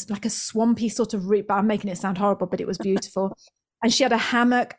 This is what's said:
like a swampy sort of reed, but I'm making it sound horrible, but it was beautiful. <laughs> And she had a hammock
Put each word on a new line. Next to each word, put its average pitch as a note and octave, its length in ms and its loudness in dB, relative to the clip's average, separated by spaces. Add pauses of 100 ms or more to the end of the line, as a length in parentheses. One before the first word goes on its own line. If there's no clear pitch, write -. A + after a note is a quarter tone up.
like G3+ 160 -6
a A3+ 40 0
swampy A3+ 600 0
sort A3 260 -2
of F#3 140 -4
reed, G3+ 180 2
but G#3 80 2
I'm G#3 100 2
making G#3 240 0
it F3 80 -6
sound F#3+ 220 -2
horrible, G3+ 260 2
but F3+ 160 -4
it - 60 -6
was F3+ 100 -4
beautiful. G3 640 -2
<laughs> - 40 -20 (360)
And A#3 80 4
she C4+ 120 2
had B3 80 2
a A3+ 80 2
hammock B3 600 2